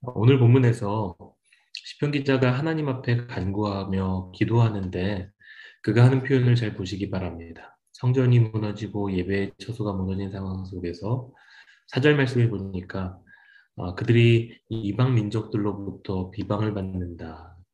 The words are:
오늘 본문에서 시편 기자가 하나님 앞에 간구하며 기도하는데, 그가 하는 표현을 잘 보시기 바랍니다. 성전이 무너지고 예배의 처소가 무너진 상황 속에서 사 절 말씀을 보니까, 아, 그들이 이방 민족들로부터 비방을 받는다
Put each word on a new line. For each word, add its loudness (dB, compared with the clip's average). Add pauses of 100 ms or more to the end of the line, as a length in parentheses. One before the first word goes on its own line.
(140)
오늘 6
본문에서 4 (560)
시편 -6
기자가 2
하나님 -2
앞에 -2
간구하며 -2
기도하는데, 0 (520)
그가 6
하는 6
표현을 2
잘 -2
보시기 -6
바랍니다. -10 (140)
성전이 4
무너지고 -2
예배의 -2
처소가 -6
무너진 -4
상황 -8
속에서 -6 (580)
사 -2
절 6
말씀을 2
보니까, -8 (580)
아, -6
그들이 4 (100)
이방 0
민족들로부터 -4
비방을 -4
받는다 -10 (180)